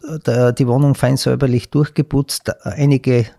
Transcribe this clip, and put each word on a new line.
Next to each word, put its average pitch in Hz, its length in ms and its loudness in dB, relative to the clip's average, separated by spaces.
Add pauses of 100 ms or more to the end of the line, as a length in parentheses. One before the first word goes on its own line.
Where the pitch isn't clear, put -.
(260)
äh, 123 260 2
die 127 160 -2
Wohnung 139 280 2
fein 131 200 0
säuberlich 127 540 -2
durchgeputzt, - 800 -2 (140)
einige 131 600 0 (120)